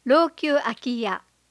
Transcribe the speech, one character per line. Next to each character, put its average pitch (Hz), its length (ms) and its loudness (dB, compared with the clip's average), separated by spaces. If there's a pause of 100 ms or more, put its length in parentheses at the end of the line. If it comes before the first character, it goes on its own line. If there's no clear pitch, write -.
老 302 220 4
朽 302 360 -2
空 226 140 -6
き 247 260 -8
家、 196 220 -6 (280)